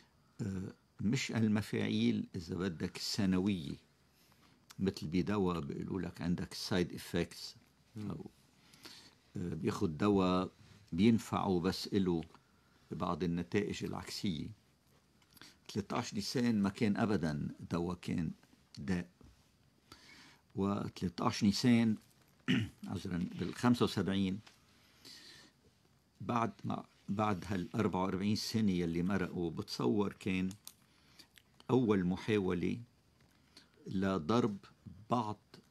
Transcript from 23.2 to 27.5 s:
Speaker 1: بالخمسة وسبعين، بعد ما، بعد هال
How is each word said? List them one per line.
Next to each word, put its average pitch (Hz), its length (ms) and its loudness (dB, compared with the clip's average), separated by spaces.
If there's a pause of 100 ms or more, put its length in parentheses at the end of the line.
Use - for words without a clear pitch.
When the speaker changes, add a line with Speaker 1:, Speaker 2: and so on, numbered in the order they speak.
Speaker 1:
بالخمسة 120 440 2
وسبعين، 98 560 0 (1800)
بعد 113 300 0 (120)
ما، - 220 -4 (240)
بعد 104 380 0
هال 90 280 -2